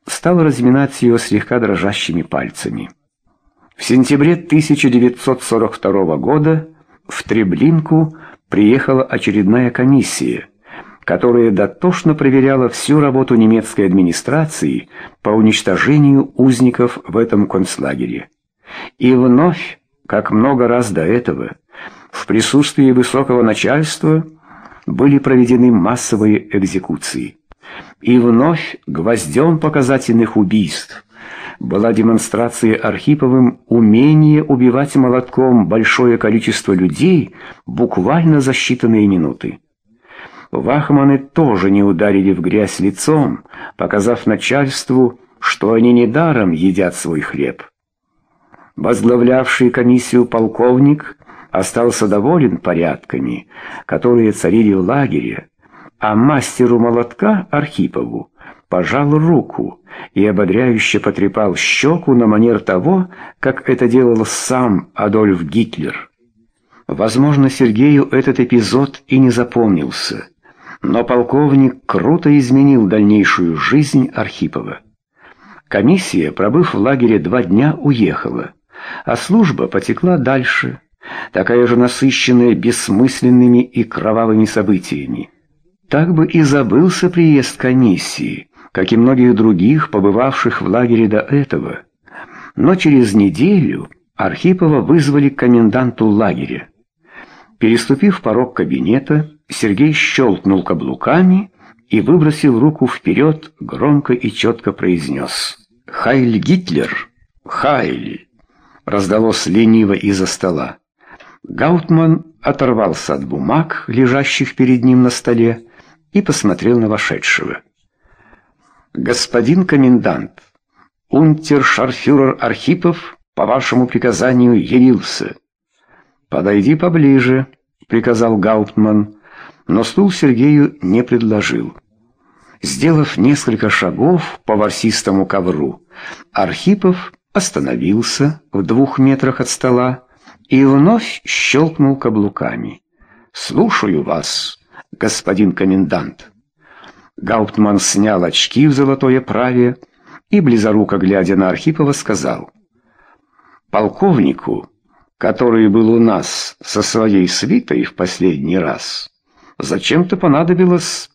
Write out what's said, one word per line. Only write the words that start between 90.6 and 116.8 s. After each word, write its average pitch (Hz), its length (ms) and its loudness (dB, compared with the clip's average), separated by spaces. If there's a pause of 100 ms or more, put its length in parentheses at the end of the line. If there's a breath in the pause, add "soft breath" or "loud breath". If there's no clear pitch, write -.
в 98 60 -6
лагере 117 400 2
до 107 120 0
этого. - 640 -4 (720 loud breath)
Но 175 200 2
через 131 380 2
неделю 110 760 0 (260)
Архипова 156 680 0
вызвали 143 480 2
к 139 100 -8
коменданту 120 680 2
лагеря. 71 640 -2 (920 loud breath)
Переступив 135 600 0
порог 123 340 -2
кабинета, 117 760 -2 (160)
Сергей 117 460 0
щелкнул 95 720 0
каблуками 160 880 0 (380 soft breath)
и, 107 120 0
выбросив 151 560 2
руку 143 300 0
вперед, 143 720 -2
громко 143 540 0
и 120 180 -4
четко 113 400 -4
произнес: 69 840 -4 (280)
"Хайль 120 520 0
Гитлер! - 720 -4 (360)
Хайль!" 107 800 -6 (580 soft breath)
раздалось 104 600 -2
лениво 110 480 2
из-за 95 320 -2
стола. 76 520 -6 (640 loud breath)
Гаутман 165 840 0 (160)
оторвался 110 720 -2
от 67 120 -8
бумаг, 78 600 -4
лежащих 131 680 -2
перед 127 280 2
ним 127 200 4
на 123 60 2
столе, 117 560 -2 (480 soft breath)
и 202 80 2
посмотрел 110 580 0
на 110 80 0